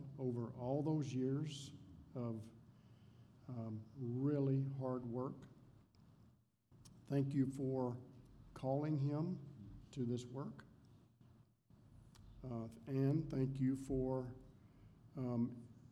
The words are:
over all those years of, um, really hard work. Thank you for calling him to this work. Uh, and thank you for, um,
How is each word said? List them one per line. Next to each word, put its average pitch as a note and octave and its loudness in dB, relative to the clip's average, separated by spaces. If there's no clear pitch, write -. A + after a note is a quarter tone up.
over A#2+ 0
all C3+ 2
those D3 2
years C3+ 0
of, A#2 -2
um, A2+ -4
really C3+ 4
hard B2+ 0
work. B2+ -4
Thank C#3 4
you C3 6
for C3 0
calling D3 2
him D3 2
to C3 -2
this A#2+ 0
work. C3 -8
Uh, A#2 -2
and C#3 4
thank C3 2
you C3 4
for, C3 0
um, A#2+ 2